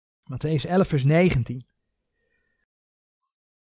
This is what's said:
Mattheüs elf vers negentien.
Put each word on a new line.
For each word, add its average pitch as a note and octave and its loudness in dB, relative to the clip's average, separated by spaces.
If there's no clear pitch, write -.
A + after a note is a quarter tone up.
Mattheüs D#3 -4
elf F3+ 2
vers C#3 -2
negentien. C3+ 0